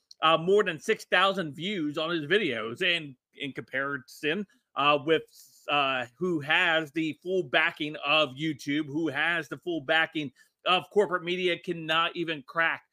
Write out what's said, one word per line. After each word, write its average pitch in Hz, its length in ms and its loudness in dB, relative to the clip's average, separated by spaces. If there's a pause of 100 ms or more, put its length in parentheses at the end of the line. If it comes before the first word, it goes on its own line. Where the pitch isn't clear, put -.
(220)
uh, 160 140 6
more 185 260 4
than 175 160 -2
six - 280 -2
thousand 185 480 2
views 156 420 -6
on 160 140 -4
his 160 160 -4
videos. 127 560 0
And 165 320 -2 (260)
in 139 140 -8
comparison, 143 920 -4 (300)
uh, 147 300 4
with, 156 160 4 (480)
uh, 135 340 2 (140)
who 170 220 -2
has 160 520 2
the 160 300 -4
full 180 220 0
backing 156 600 0
of 147 340 2
YouTube, 151 460 -2
who 151 240 -4
has 151 400 -2
the 151 80 -8
full 165 240 -4
backing 156 500 0 (360)
of 180 240 2
corporate 180 340 2
media, 180 340 0
cannot 165 580 -2
even 160 300 -4
crack 165 360 -2 (100)